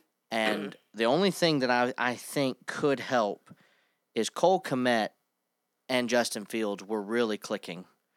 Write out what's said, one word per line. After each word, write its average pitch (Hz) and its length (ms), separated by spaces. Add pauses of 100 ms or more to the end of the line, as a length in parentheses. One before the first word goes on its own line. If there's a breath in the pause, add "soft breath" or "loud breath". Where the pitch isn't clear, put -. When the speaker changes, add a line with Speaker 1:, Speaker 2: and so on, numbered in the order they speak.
(300)
Speaker 1:
And 110 540
Speaker 2:
<clears throat> - 100
Speaker 1:
the 110 100
only 170 260
thing 160 300
that 127 100
I, 123 260
I 120 200
think - 500
could 139 340
help 110 540 (600 soft breath)
is 110 140
Cole 180 320
Kmet 123 500 (800)
and 123 200
Justin 117 360
Fields 101 400
were 104 160
really 107 380
clicking 95 460 (320)